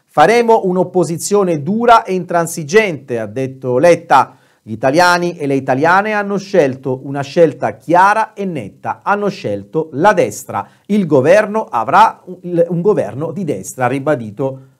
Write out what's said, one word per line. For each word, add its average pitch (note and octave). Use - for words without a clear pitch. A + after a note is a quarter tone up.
"Faremo A3+
un'opposizione F3+
dura A3
e F#3+
intransigente", E3+
ha A2
detto C3
Letta. C#3+
"Gli G#2+
italiani F3
e D3
le C#3
italiane D#3+
hanno G3+
scelto C3+
una C#3
scelta C3+
chiara G3
e G3+
netta, A#2
hanno G3+
scelto A2+
la F3+
destra. A2+
Il G3+
governo G3
avrà C#3+
un, F#3
il, F3
un E3+
governo D3+
di F#3+
destra", B2+
ha -
ribadito C3